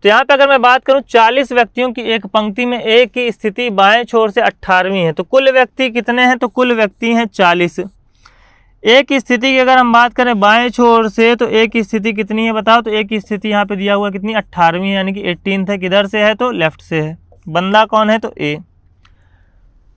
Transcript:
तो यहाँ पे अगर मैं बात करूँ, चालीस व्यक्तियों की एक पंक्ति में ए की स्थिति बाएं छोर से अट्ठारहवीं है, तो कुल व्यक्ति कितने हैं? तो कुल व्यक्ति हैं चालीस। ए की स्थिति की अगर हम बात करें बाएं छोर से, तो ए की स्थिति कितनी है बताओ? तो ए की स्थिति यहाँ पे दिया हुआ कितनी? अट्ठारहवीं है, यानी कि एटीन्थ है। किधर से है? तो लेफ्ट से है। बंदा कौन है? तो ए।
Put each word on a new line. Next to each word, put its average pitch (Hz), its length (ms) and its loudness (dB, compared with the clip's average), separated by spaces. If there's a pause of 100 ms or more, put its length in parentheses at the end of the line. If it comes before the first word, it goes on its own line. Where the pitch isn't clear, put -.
तो 202 40 4
यहाँ 226 160 2
पे 285 100 2
अगर 277 140 2
मैं 269 140 2
बात 247 220 2
करूँ, 269 160 2
चालीस 233 520 0
व्यक्तियों 240 400 -2
की 226 120 -10
एक 220 220 -4
पंक्ति 214 400 -4
में 247 140 -4
ए 233 260 2
की 247 260 -4
स्थिति 226 380 -6
बाएं 202 340 2
छोर 220 260 0
से 214 100 -2
अट्ठारहवीं 190 640 0
है, 160 100 0
तो 156 100 -6
कुल 262 280 2
व्यक्ति 254 400 0
कितने 240 360 0
हैं? 254 120 2
तो 247 100 -4
कुल 247 240 -2
व्यक्ति 226 420 -2
हैं 233 120 0
चालीस। 175 540 0 (1040)
ए 247 180 4
की 277 180 -2
स्थिति 247 320 -2
की 262 60 2
अगर 254 200 4
हम 240 140 2
बात 233 220 4
करें 240 260 0
बाएं 220 300 2
छोर 226 380 2
से, 226 280 2
तो 233 120 -2
ए 226 180 2
की 220 160 -4
स्थिति 214 300 -4
कितनी 214 340 -4
है 226 60 -4
बताओ? 220 280 2
तो 226 100 -8
ए 214 140 -2
की 208 160 -6
स्थिति 208 280 -8
यहाँ 208 180 0
पे 202 100 -6
दिया 202 180 -2
हुआ 202 160 -2
कितनी? 196 240 -8
अट्ठारहवीं 180 540 -2
है, 196 60 -2
यानी 190 180 -4
कि 202 100 -10
एटीन्थ 190 480 -4
है। 202 80 -2
किधर 185 280 0
से 208 180 -4
है? 214 100 2
तो 247 160 -4
लेफ्ट 165 300 -4
से 165 200 -6
है। 156 160 -8 (320)
बंदा 190 360 0
कौन 214 260 0
है? 220 80 2
तो 220 200 -10
ए। 151 200 -6 (1400)